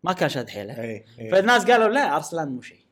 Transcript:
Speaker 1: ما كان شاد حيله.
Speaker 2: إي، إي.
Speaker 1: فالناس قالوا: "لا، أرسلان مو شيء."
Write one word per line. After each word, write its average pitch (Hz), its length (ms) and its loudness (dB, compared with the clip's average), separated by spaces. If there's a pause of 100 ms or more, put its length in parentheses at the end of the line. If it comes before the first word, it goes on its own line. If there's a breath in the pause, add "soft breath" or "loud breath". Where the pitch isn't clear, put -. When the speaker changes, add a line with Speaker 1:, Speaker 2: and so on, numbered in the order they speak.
Speaker 1:
ما 180 100 -2
كان 170 160 0
شاد 123 200 -6
حيله. 107 320 -10
Speaker 2:
إي، 113 240 -10 (140)
إي. 110 100 -12
Speaker 1:
فالناس 202 420 4
قالوا: 226 160 6
"لا، 220 280 0
أرسلان 156 340 -6
مو 123 120 -8
شيء." - 180 -20 (120)